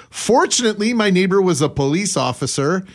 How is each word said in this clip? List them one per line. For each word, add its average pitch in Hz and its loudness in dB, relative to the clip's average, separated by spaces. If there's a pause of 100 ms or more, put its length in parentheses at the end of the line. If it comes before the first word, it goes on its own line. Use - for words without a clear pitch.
Fortunately, 226 0
my 214 2
neighbor 190 2
was 175 0
a 151 2
police 147 -2
officer 139 -2 (120)